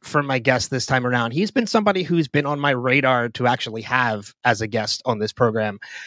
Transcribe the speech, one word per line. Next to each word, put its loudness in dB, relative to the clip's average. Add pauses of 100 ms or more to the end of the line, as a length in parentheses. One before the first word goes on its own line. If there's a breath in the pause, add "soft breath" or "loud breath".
for 0
my 0
guest 2
this -4
time 2
around. 0
He's -2
been 0
somebody 2
who's 2
been 0
on -2
my 2
radar 2
to -2
actually -2
have 0 (100)
as 2
a -4
guest -4
on 0
this -4
program, 0 (280 loud breath)